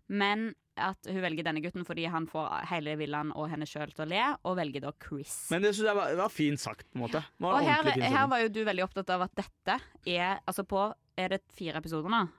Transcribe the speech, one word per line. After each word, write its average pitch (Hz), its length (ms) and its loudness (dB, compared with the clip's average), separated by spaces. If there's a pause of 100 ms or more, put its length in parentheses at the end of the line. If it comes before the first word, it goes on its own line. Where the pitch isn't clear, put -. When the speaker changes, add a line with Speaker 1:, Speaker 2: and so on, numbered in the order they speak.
Speaker 1:
men 202 460 0 (220)
at 190 200 -2 (100)
hun 190 160 -2
velger 165 200 0
denne 156 180 0
gutten 175 240 -6
fordi 165 240 -4
han 160 180 -2
får 156 400 -4
hele 151 300 -2
villaen 147 380 -2
og 156 160 -4
henne 151 160 -4
selv 147 280 -8
til 156 120 -4
å - 20 -6
le, 233 360 2
og 180 120 0
velger 143 240 -2
da 139 120 -6
Chris. - 580 -10
Speaker 2:
Men 170 120 2
det 208 120 4
synes 214 140 2
jeg 208 80 4
var, 156 180 2
var 190 140 2
fint 147 320 2
sagt, - 320 -8
på - 40 -12
en 123 60 -2
måte. 120 180 0
Det - 200 -12
var 180 140 2
Speaker 1:
Og 277 120 6
her, 302 160 6
Speaker 2:
ordentlig 302 120 4
fint - 100 2
Speaker 1:
her 269 120 4
Speaker 2:
sagt. 269 140 4
Speaker 1:
var 254 80 4
jo 226 100 2
du 220 160 -2
veldig 185 200 2
opptatt 190 260 -4
av 180 120 2
at 185 120 -2
dette - 460 -2 (260)
er, 180 400 0
altså 185 180 -2
på, 202 300 0 (240)
er 185 120 0
det 190 100 0 (100)
fire 160 320 -8
episoder 160 260 -4
nå, 214 200 2 (100)